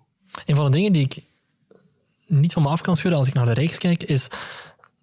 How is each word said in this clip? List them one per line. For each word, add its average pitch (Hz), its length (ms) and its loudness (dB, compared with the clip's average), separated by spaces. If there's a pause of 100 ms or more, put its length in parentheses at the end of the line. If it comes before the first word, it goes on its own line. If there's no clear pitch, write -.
(460)
Een 147 100 2
van 147 100 2
de 139 60 2
dingen 190 220 2
die 156 120 4
ik - 180 -8 (1040)
niet 160 260 2
van 165 100 0
me 139 60 2
af 165 120 -2
kan 180 140 0
schudden 170 240 0
als 131 80 2
ik 135 60 -2
naar 123 120 2
de 117 80 2
reeks 139 240 -2
kijk, 170 260 -2
is 135 240 -2 (760)